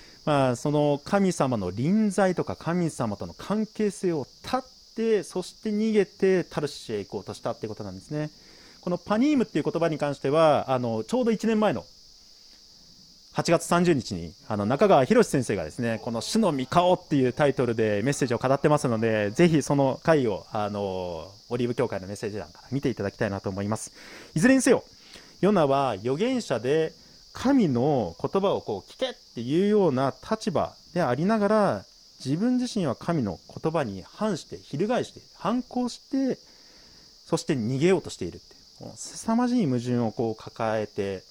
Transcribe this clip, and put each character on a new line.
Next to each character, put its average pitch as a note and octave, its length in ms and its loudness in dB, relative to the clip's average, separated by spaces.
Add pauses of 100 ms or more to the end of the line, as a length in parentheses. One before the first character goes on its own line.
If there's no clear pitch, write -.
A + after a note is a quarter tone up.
(240)
ま C#3 260 2
あ、 A#2+ 60 0
そ D3 140 -2
の D3 340 2
神 G3 280 2
様 B2+ 260 0
の F2+ 120 -2
臨 F3+ 380 0
在 F#3 260 2
と D3+ 100 -2
か、 A#2 120 -6
神 E3+ 320 -2
様 A2+ 300 -4
と F#2+ 80 -8
の E2+ 80 -14
関 G#3+ 320 -4
係 G#3 240 -2
性 F3+ 240 -4
を C3+ 120 -4 (160)
断 C4 200 -4
っ - 40 -20 (280)
て、 A3 280 0
そ F#3 200 -6
し - 200 -16
て A3 80 -4
逃 G#3+ 220 0
げ G3+ 140 4
て F#3+ 380 2
タ - 180 -6
ル C#3+ 60 -2
シ - 100 -10
シ - 140 -10
ュ G#2+ 40 -4
へ G2+ 80 -4
行 - 40 -16
こ G#2 100 -8
う F#2+ 60 -10
と G#2 100 -10
し - 60 -14
た A#2+ 120 -4
っ - 80 -8
て A2 80 -6
こ G#2+ 60 -8
と G#2+ 100 -10
な G2 60 -8
ん F#2 60 -12
で F#2+ 40 -12
す - 100 -20
ね。 D3+ 200 -6 (500)
こ - 80 -8
の F3 80 -2
パ G#3 220 -2
ニ D4 160 4
ー - 20 4
ム A3+ 80 4
っ - 20 -2
て - 120 -4
い C#3+ 40 0
う - 20 -2
言 D3+ 100 0
葉 E3 160 2
に D3 80 -4
関 C#3+ 160 -2
し - 60 -14
て C3+ 100 0
は、 D3 380 4
あ C3 100 2
の、 A2+ 260 -2
ち - 100 -4
ょ B3+ 80 2
う - 40 2
ど A#3 60 4
一 G#3+ 140 -2
年 A3 140 2
前 G3 140 2
の F2+ 100 -6 (1500)
八 D#3 200 0
月 D#3+ 120 2
三 F3 200 2
十 F3 100 4
日 A2+ 180 -2
に、 E2+ 200 -8 (160)
あ G#2+ 80 -2
の、 G2+ 100 0
中 C#3+ 220 2
川 D3+ 160 8
博 A3+ 180 4
先 C#3 220 0
生 A#2 100 -2
が F2 100 -2
で D#2 60 -8
す - 80 -14
ね、 A#2 240 -2
こ A#2+ 80 -8
の A#2 100 -4
主 - 180 -2
の G3+ 140 2
御 C3 140 -4
顔 F3+ 280 4
っ - 140 -6
て D3+ 80 2
い B2+ 120 4
う A#2+ 40 0
タ D3+ 140 2
イ C3+ 80 2
ト C3+ 100 0
ル A#2 100 0
で G#2+ 280 0
メ C3+ 80 0
ッ - 20 0
セ C#3+ 120 0
ー B2 40 -2
ジ A#2+ 60 0
を A2 40 -2
語 C3 140 0
っ C#3 80 0
て D#3 80 2
ま D3 100 4
す C#3 100 -2
の A2+ 100 0
で、 A2 320 0
ぜ E3+ 180 4
ひ D#3 140 2
そ C#3+ 140 0
の C#3 260 0
回 D3 240 4
を、 F#2 240 -4
あ G#2 180 -2
の、 F#2 640 -6 (180)
オ A#2+ 80 -4
リ A#2+ 100 0
ー - 20 -2
ブ A#2+ 60 -2
教 B2 120 0
会 G2+ 140 -6
の F#2 80 -14
メ G#2 60 -8
ッ - 20 -10
セ A#2+ 100 -8
ー G2+ 40 -4
ジ G#2 80 -8
欄 D#2+ 120 -10
か - 120 -20
ら - 100 -20
見 C3+ 80 -2
て C#3 80 -2
い A2+ 60 -2
た G2+ 100 -6
だ G2 60 -2
き - 60 -20
た A#2 100 -2
い G2+ 40 -2
な G2 100 -4
と - 80 -6
思 G2 140 -6
い G2+ 60 -4
ま A2 80 -2
す。 - 160 -12 (420)
い D#3 60 2
ず A3 80 6
れ C4+ 80 8
に B3+ 60 2
せ B3+ 100 4
よ、 - 100 4 (580)
ヨ G3 120 4
ナ E3 140 4
は C3+ 260 2
預 A2+ 240 -2
言 A#3+ 260 -2
者 B2+ 160 -2
で、 D#3 340 0 (400)
神 B3 360 4
の A#2+ 520 0
言 F#3 220 0
葉 F#3 120 2
を G2+ 60 -2
こ G2+ 260 -6
う - 40 -20
聞 - 80 -20
け C4 120 -4
っ - 40 -12 (200)
て B2+ 60 -8
い D3 240 2
う G3+ 40 4
よ G3+ 220 4
う - 20 0
な C3 200 0 (160)
立 A3 220 -4
場 A#2 240 -2 (200)
で F3 80 0
あ B2 120 2
り D3 100 -2
な A3 140 2
が G3+ 100 2
ら、 F#3 360 2 (400)
自 C3+ 120 0
分 B3 220 0
自 B3 180 -4
身 F3+ 100 0
は A#2 100 -2
神 E3+ 260 -2
の F#2+ 160 -4 (240)
言 D#3+ 100 -2
葉 D#3+ 120 0
に F#2+ 180 -8
反 G#3 340 -4
し - 80 -12
て、 - 120 -14
翻 F3 480 -2
し - 80 -14
て、 - 80 -20 (160)
反 A#3+ 260 -2
抗 B3 260 -4
し - 100 -10 (120)
て、 C4+ 260 0 (880)
そ - 120 -2
し - 80 -4
て E3 100 0
逃 B2+ 240 -2
げ D#3+ 100 2
よ F#3 100 4
う - 40 -4
と - 80 -12
し - 60 -12
て - 80 -8
い E2+ 60 -6
る E2+ 60 -16
っ - 40 -18
て、 - 440 -20
も - 100 -12
う - 20 -20
凄 - 400 -6
ま B3 100 2
じ A#3+ 160 0
い E3+ 40 2
矛 B2+ 120 0
盾 B2 200 0
を A2+ 120 0
こ A2+ 280 -2
う - 40 -20
抱 A2 400 -2
え G2+ 60 -6
て G2 420 -6